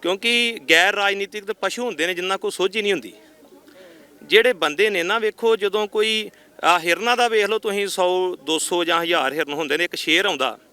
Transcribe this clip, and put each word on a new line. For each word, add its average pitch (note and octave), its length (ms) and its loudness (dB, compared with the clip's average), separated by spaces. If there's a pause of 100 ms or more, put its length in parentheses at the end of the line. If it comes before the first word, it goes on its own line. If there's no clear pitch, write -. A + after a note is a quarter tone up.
ਕਿਉਂਕਿ A#3 580 0 (100)
ਗੈਰ F3+ 260 4
ਰਾਜਨੀਤਿਕ G3 500 -4
ਤਾਂ G#3 160 -6
ਪਸ਼ੂ G#3+ 240 -4
ਹੁੰਦੇ E3 220 -2
ਨੇ F3+ 60 -2
ਜਿਨ੍ਹਾਂ F#3 240 -4
ਕੋਲ G3+ 140 -6
ਸੋਝ G3 260 -2
ਹੀ A3 40 -2
ਨਹੀਂ G3+ 100 0
ਹੁੰਦੀ। A2+ 220 -4 (1080)
ਜਿਹੜੇ A#3 300 6
ਬੰਦੇ D#3+ 360 0
ਨੇ F#3 140 -2
ਨਾ, G3+ 160 0
ਵੇਖੋ, A3+ 360 0
ਜਦੋਂ G#3 320 -2
ਕੋਈ, A3 440 -2 (320)
ਆਹ, E3 160 6
ਹਿਰਨਾਂ F3 380 0
ਦਾ A#3+ 100 2
ਵੇਖ A3 180 2
ਲਓ G#3+ 140 -2
ਤੁਸੀਂ, G3+ 280 -2
ਸੌ, F#3 480 0
ਦੋ D#3 240 -4
ਸੌ F3 240 -2
ਜਾਂ E3+ 200 0
ਹਜ਼ਾਰ D#3+ 300 0
ਹਿਰਨ D3 200 -4
ਹੁੰਦੇ D3+ 240 -2
ਨੇ, E3+ 60 0
ਇੱਕ F3 120 -4
ਸ਼ੇਰ E3 300 2
ਆਉਂਦਾ C3 320 -2 (160)